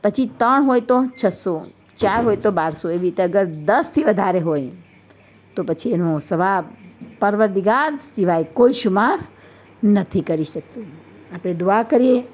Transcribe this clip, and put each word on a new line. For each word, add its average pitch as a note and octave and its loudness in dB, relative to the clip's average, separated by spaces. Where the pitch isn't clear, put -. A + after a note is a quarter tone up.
પછી G#3 0
ત્રણ C4 0
હોય B3+ 2
તો B3+ 2
છસો, F3+ -4
ચાર A3 0
હોય G#3+ 2
તો G#3 0
બારસો, E3 -4
એવી F3 -2
રીતે F3+ -2
અગર F#3 2
દસથી G3+ 0
વધારે F#3+ 0
હોય D3+ -2
તો E3+ -4
પછી E3 -4
એનો E3 0
સવાબ F3+ -2
પરવરદિગાર G#3+ 0
સિવાય F3 -2
કોઈ B3 2
શુમાર A#3 0
નથી G3+ 2
કરી D#3+ -2
શકતું. F3+ -12
આપણે F3+ -6
દુઆ G3 2
કરીએ B3 4